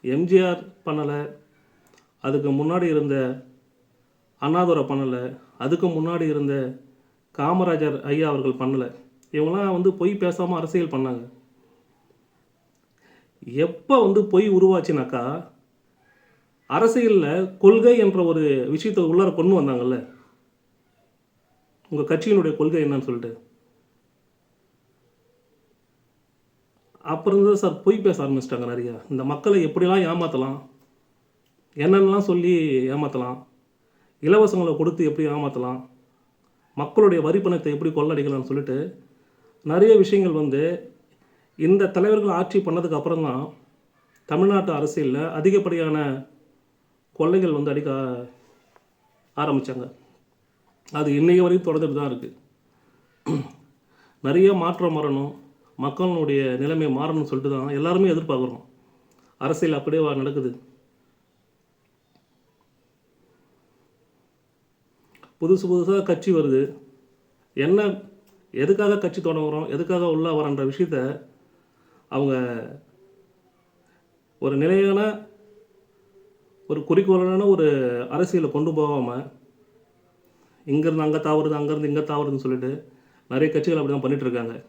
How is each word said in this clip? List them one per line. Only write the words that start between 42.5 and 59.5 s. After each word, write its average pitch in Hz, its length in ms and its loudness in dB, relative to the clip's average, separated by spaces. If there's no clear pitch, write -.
பண்ணதுக்கு 165 320 -2
அப்புறம் 165 300 -2
தான் 131 160 -6
தமிழ்நாட்டு 190 500 2
அரசியல்ல 143 420 -2
அதிகப்படியான 170 580 2
கொள்ளைகள் 170 400 0
வந்து 147 160 -2
அடிக்க 147 180 -4
ஆரம்பிச்சாங்க. 135 500 -4
அது 151 240 -2
இன்னைக்கு 175 280 6
வரைக்கும் 180 240 2
தொடர்ந்துட்டு 151 300 -2
தான் 143 120 -4
இருக்கு. - 180 -10
நிறைய 180 260 4
மாற்றம் 170 360 -2
வரணும், 139 340 -2
மக்களுடைய 143 640 -2
நிலைமை 156 260 -2
மாறணும்னு 156 320 -4
சொல்லிட்டு 135 240 -4
தான் 135 240 -6
எல்லாருமே 180 360 2
எதிர்பார்க்குறோம். 127 480 -4
அரசியல் 156 380 -2